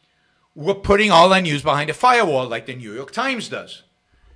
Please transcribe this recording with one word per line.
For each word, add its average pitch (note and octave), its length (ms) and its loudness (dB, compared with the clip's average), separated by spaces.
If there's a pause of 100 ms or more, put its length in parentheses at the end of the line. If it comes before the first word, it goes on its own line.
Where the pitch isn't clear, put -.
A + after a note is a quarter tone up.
(540)
"We're E3 200 -4
putting G3+ 360 0
all F3 220 6
our F#3+ 80 4
news D3 220 -2
behind D3 280 -2
a D3 40 -8
firewall," G3+ 520 2
like A#2 200 -8
the B2+ 100 -14
New A2+ 160 -14
York C3 180 -14
Times A#3 380 -6
does. G2 340 -14 (540)